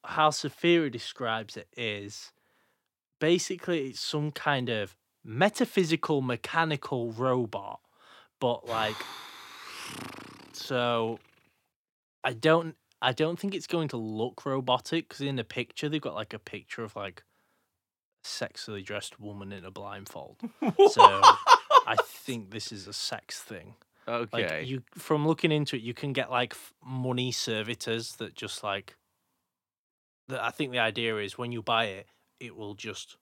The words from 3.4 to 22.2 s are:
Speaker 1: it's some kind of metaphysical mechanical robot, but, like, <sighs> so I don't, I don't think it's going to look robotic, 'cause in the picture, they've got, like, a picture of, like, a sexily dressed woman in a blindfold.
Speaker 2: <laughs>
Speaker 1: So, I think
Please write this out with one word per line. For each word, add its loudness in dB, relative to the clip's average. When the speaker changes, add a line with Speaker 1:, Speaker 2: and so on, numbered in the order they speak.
Speaker 1:
it's -10
some -2
kind 0
of -4
metaphysical 2
mechanical -2
robot, -2
but, 0
like, 0
<sighs> -14
so 0
I 0
don't, 4
I 2
don't 0
think -4
it's -8
going 0
to -6
look -4
robotic, 0
'cause -12
in -2
the -2
picture, -6
they've -2
got, -6
like, -8
a -10
picture -12
of, -10
like, -10
a -14
sexily -10
dressed -8
woman -12
in -14
a -14
blindfold. -14
Speaker 2:
<laughs> 8
Speaker 1:
So, 6
I 2
think -8